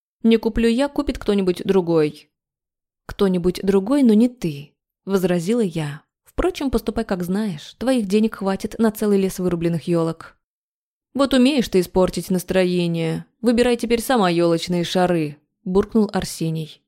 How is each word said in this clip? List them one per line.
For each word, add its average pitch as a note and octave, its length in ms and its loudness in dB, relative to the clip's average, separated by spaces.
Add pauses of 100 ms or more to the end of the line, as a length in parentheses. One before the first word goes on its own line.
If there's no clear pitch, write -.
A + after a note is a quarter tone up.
(240)
Не A3+ 120 6
куплю A3+ 320 0
я, B3+ 200 0
купит C#4+ 280 -4
кто-нибудь F#3+ 480 0
другой». E3 640 0 (800)
«Кто-нибудь F3+ 560 0
другой, G3 400 2
но A3+ 120 6
не A#3 140 4
ты», D3+ 460 -10 (300)
возразила F#3 560 0
я. D#3 420 -6 (220)
«Впрочем, E4 480 -4
поступай A3+ 320 -4
как F3+ 180 -6
знаешь, F#3 560 -6
твоих A#3+ 300 0
денег G#3+ 260 2
хватит G3 460 -6
на A3 100 4
целый G#3 300 0
лес F#3+ 180 -2
вырубленных E3+ 480 -2
ёлок». E3 500 -4 (800)
«Вот C4+ 200 2
умеешь B3+ 340 4
ты F#3+ 100 2
испортить F3+ 520 0
настроение. F3 960 -2 (160)
Выбирай A#3+ 340 2
теперь A#3 260 -2
сама A3 260 2
ёлочные E3+ 540 0
шары», E3+ 560 0 (300)
буркнул G3+ 440 2
Арсений. D#3+ 760 -6